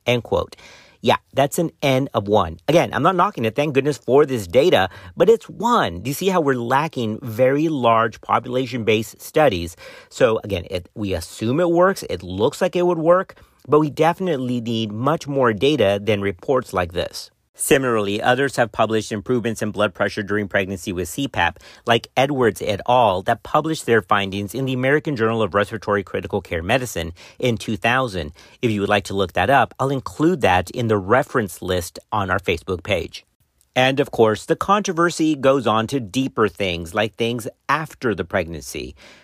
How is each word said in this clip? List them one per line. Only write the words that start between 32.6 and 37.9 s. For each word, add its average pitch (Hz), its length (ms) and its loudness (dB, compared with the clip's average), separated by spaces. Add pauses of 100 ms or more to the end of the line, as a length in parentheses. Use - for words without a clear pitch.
page. - 420 -6 (520)
And 131 240 2
of 139 120 0
course, 110 340 2
the 165 100 0
controversy 170 800 0
goes 135 300 2
on 110 220 2
to 139 120 -2
deeper 120 480 -2
things, 87 460 -4
like 110 220 -2
things 117 320 -4 (220)
after 143 440 -2